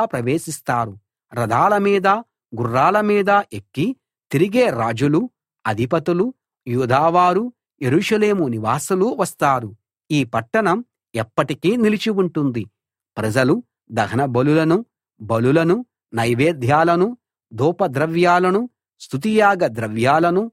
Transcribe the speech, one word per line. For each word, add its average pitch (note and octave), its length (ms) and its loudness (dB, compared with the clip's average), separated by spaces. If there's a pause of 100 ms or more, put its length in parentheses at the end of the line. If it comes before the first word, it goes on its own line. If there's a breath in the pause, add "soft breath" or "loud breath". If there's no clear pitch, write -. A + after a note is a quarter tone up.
ప్రవేశిస్తారు. B2+ 880 -4 (380)
రథాల A#2+ 460 2
మీద, G3 300 0 (460)
గుర్రాల B2 480 0
మీద G3+ 300 0 (220)
ఎక్కి - 320 -6 (460)
తిరిగే G3+ 380 2
రాజులు, B2+ 520 0 (440)
అధిపతులు, D#3+ 600 -2 (420)
యూదావారు, E3 760 2 (380)
యెరూషలేము G3+ 680 0
నివాసులు B2+ 600 -2 (120)
వస్తారు. C3+ 500 -2 (400)
ఈ D3+ 140 0
పట్టణం E3+ 540 -2 (380)
ఎప్పటికీ D3+ 600 -2
నిలిచి A3 360 0
ఉంటుంది. D3+ 520 -2 (540)
ప్రజలు C3 380 0 (360)
దహన A2+ 340 -2
బలులను, D3+ 520 2 (440)
బలులను, B2+ 540 2 (380)
నైవేద్యాలను, D3 960 2 (440)
ధూపద్రవ్యాలను, F3 1120 0 (400)
స్తుతియాగ G3+ 680 0
ద్రవ్యాలను B2+ 840 0